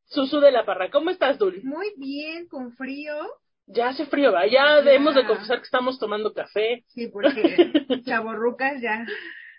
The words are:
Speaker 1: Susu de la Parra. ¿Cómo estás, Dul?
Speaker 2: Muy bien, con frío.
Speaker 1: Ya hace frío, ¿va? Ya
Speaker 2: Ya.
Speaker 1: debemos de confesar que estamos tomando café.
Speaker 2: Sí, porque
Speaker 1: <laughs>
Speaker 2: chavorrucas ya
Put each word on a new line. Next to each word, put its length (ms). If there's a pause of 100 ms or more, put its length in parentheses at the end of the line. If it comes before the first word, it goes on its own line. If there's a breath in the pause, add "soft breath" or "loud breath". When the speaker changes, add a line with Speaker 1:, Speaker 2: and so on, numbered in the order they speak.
Speaker 1:
Susu 360
de 120
la 120
Parra. 260
¿Cómo 200
estás, 280
Dul? 260
Speaker 2:
Muy 320
bien, 520
con 280
frío. 380 (520)
Speaker 1:
Ya 220
hace 180
frío, 260
¿va? 140
Ya 300
Speaker 2:
Ya. 60
Speaker 1:
debemos 340
de 100
confesar 320
que 60
estamos 340
tomando 340
café. 560
Speaker 2:
Sí, 200
porque 240
Speaker 1:
<laughs> 720
Speaker 2:
chavorrucas 720
ya 240 (540 loud breath)